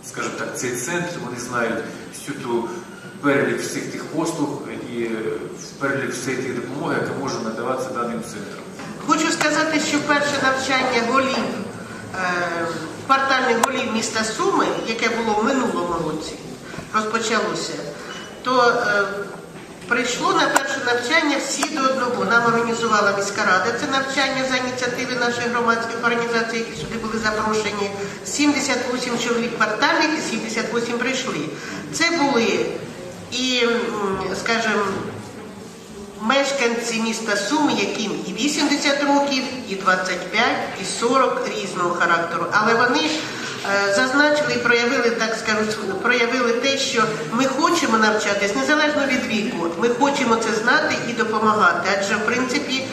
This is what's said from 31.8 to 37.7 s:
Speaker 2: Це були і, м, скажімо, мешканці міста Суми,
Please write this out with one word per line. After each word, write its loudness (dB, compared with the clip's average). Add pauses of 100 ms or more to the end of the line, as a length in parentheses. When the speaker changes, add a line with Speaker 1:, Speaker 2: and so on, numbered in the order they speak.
Speaker 2:
Це 2
були 2 (640)
і, 0
м, 0 (240)
скажімо, 2 (1400)
мешканці 0
міста -2
Суми, 0